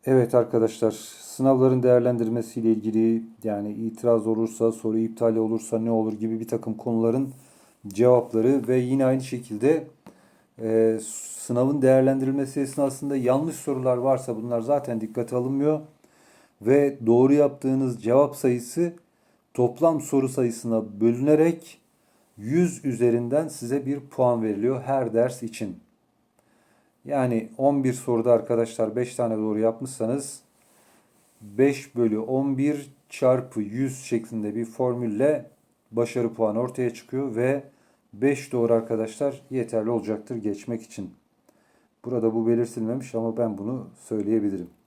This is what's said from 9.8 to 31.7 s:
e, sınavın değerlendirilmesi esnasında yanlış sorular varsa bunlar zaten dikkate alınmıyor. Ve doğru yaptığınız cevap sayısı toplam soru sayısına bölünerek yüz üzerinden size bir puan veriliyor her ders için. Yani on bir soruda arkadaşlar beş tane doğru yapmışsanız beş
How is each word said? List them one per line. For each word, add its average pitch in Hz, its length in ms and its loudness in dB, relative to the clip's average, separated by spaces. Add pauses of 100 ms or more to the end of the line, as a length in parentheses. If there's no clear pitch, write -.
e, 113 380 2 (380)
sınavın 131 440 0
değerlendirilmesi 131 760 2
esnasında 139 580 -2
yanlış 139 380 0
sorular 127 420 -2
varsa 131 380 0
bunlar 117 260 -4
zaten 127 400 -2
dikkate 113 340 -6
alınmıyor. 139 440 0 (840)
Ve 139 440 4
doğru 123 280 6
yaptığınız 135 680 0
cevap 139 320 4
sayısı 139 580 -2 (600)
toplam 151 480 2
soru 135 280 0
sayısına 113 720 -2
bölünerek 151 800 2 (560)
yüz 147 480 -2
üzerinden 120 640 0
size 131 380 -6
bir 139 140 -4
puan 123 440 0
veriliyor 110 380 -2
her 131 320 -2
ders 123 300 0
için. 107 340 -10 (1300)
Yani 127 520 0
on 139 260 2
bir 127 100 2
soruda 120 380 2
arkadaşlar 117 640 2
beş 123 200 -4
tane 113 220 -2
doğru 107 220 -2
yapmışsanız 123 800 -2 (1040)
beş 127 540 0